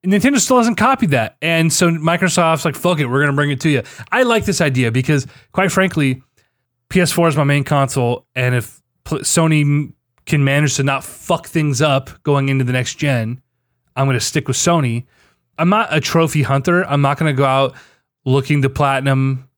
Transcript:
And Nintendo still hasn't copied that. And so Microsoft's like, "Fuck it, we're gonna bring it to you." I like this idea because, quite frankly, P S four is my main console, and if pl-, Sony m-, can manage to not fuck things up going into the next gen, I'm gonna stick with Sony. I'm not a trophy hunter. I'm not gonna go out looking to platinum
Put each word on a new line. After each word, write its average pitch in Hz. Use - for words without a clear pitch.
And 185
Nintendo 240
still 254
hasn't 226
copied 240
that. 117
And 165
so 175
Microsoft's 165
like, 147
"Fuck 175
it, 139
we're 127
gonna 147
bring 143
it 135
to 160
you." 127
I 247
like 226
this 196
idea 127
because, 131
quite 185
frankly, 151
P 185
S 175
four 170
is 143
my 151
main 143
console, 131
and 127
if -
pl-, -
Sony 160
m-, 143
can 143
manage 139
to 139
not 139
fuck -
things 147
up 139
going 139
into 131
the 123
next 127
gen, 123
I'm 135
gonna 127
stick -
with 127
Sony. 131
I'm 165
not 208
a 156
trophy 165
hunter. 139
I'm 143
not 143
gonna 156
go 135
out 135
looking 139
to 131
platinum 135